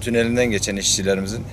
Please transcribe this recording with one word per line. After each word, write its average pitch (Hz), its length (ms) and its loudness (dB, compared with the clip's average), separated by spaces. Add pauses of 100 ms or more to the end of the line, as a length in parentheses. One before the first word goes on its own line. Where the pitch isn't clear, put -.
tünelinden 117 500 2
geçen 101 260 -2
işçilerimizin 98 640 0 (100)